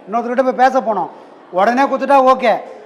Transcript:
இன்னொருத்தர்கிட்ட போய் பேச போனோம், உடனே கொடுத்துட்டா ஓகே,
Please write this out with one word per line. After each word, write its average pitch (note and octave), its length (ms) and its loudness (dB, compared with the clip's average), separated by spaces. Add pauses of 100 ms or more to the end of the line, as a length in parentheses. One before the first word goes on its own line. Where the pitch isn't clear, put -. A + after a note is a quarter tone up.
இன்னொருத்தர்கிட்ட A#3 420 -4
போய் B3 160 -2
பேச C4 240 2
போனோம், G3 220 -4 (480)
உடனே A#3+ 320 2
கொடுத்துட்டா C4+ 280 0 (140)
ஓகே, B3 220 0 (320)